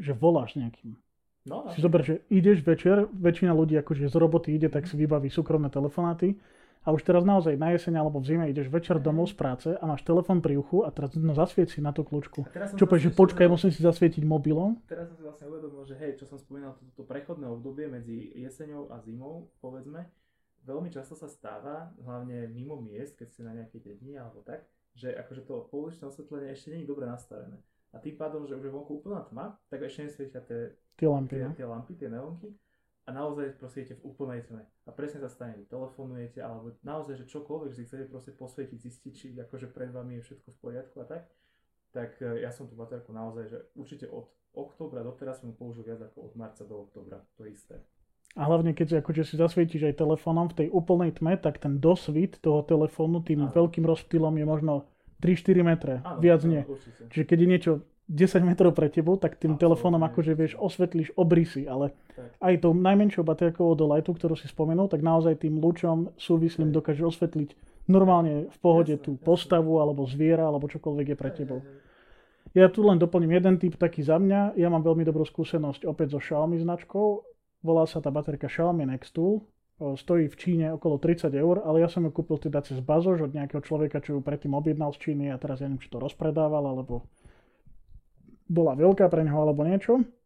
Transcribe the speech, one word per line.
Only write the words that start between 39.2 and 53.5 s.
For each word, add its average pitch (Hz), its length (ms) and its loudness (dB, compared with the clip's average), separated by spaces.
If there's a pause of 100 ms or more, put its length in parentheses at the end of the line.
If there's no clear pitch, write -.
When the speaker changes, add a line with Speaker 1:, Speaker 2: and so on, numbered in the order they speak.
Speaker 2:
akože 123 400 -18
pred 123 160 -14
vami 123 320 -14
je - 80 -20
všetko - 240 -20
v - 80 -20
poriadku 120 400 -16
a 120 80 -18
tak. 170 120 -14 (680)
Tak, 120 320 -14
e, 117 240 -8
ja 123 80 -12
som 120 160 -20
tú 117 80 -20
baterku 117 320 -16
naozaj, 113 400 -14
že 117 80 -16 (160)
určite - 320 -20
od - 240 -18 (240)
októbra 139 480 -14
do 120 160 -12
teraz 131 240 -14
som 120 80 -16
ju 113 80 -18
použil 117 240 -16
viac 113 240 -14
ako - 240 -20
od - 80 -20
marca 113 240 -18
do 101 240 -18
októbra, 98 320 -20 (160)
to - 80 -20
isté. - 400 -20 (560)
Speaker 1:
A 147 80 -2
hlavne, 165 240 2
keď 156 160 -2
si, 160 160 0
akože, 160 240 -4
si - 80 -14
zasvietíš 165 560 0
aj 147 80 -4
telefónom 165 540 0
v 160 100 -2
tej 151 80 0
úplnej 175 400 2
tme, 165 320 0
tak 147 160 -2
ten 143 240 -2
dosvit 165 560 2
toho 151 240 2
telefónu 160 640 0
tým 147 220 0
Speaker 2:
Áno. 127 40 -8